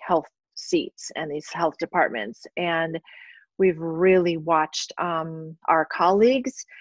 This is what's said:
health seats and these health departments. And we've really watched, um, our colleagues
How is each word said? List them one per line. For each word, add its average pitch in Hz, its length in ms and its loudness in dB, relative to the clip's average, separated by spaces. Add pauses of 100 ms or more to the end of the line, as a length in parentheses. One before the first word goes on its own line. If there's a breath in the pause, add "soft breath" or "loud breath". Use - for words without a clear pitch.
health 165 220 0 (280)
seats - 600 -4
and 156 160 -8
these 151 200 -10
health 170 280 -2
departments. 160 680 -2 (120)
And 165 420 -2 (580 loud breath)
we've 185 220 2
really 170 580 2
watched, 156 600 0
um, 160 600 -6 (120)
our 160 160 4
colleagues 226 800 2 (160 loud breath)